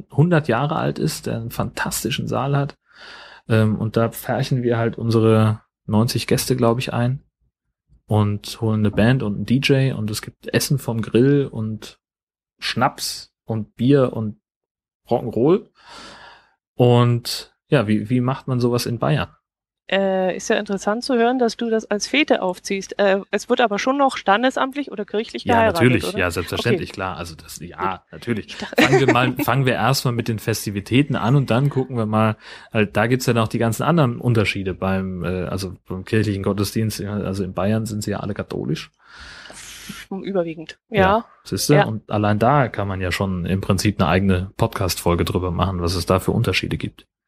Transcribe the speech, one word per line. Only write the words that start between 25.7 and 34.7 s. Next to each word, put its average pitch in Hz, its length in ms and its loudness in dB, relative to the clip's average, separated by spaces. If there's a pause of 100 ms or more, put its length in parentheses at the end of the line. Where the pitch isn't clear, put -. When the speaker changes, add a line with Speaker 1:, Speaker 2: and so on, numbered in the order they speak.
Speaker 1:
natürlich. 120 260 4
Speaker 2:
oder? 95 120 -6
Speaker 1:
Ja, 90 100 2
selbstverständlich, 92 600 -2
Speaker 2:
Okay. - 40 -16
Speaker 1:
klar. 95 240 -6
Also 82 160 -12
das, - 260 -18
ja, 90 380 -8
Speaker 2:
Gut. - 140 -20
Speaker 1:
natürlich. 101 380 -6
Speaker 2:
Ich - 80 -16
dachte - 260 0
Speaker 1:
Fangen 349 160 4
wir 131 120 4
mal, 127 260 4
<laughs> - 60 -4
fangen 131 220 2
wir 123 80 2
erstmal 120 400 0
mit 117 140 -2
den 113 100 -2
Festivitäten 113 800 -2
an 120 200 2
und 135 140 2
dann 135 220 2
gucken 131 260 -4
wir 113 80 0
mal, 107 320 2 (340)
halt, 107 260 0
da 110 100 4
gibt's 123 180 0
ja 127 80 2
noch 113 140 2
die 120 100 -4
ganzen 113 240 0
anderen 135 400 2
Unterschiede 101 540 0